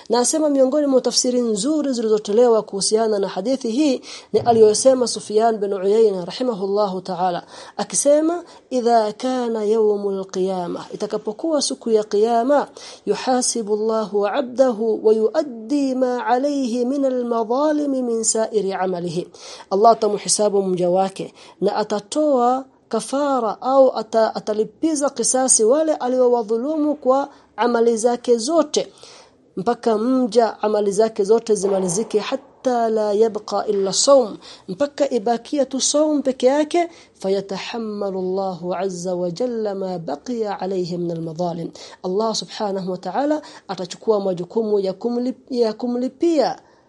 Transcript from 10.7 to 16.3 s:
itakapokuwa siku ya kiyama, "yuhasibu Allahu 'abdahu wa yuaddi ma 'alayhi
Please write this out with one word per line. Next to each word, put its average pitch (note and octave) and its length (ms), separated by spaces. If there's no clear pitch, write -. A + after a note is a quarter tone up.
itakapokuwa G#3+ 680
siku - 280
ya G#3+ 140
kiyama, A#3 640
"yuhasibu A#3 680
Allahu G#3 540
'abdahu A#3 800
wa A3 80
yuaddi B3+ 840
ma B3 300
'alayhi B3 600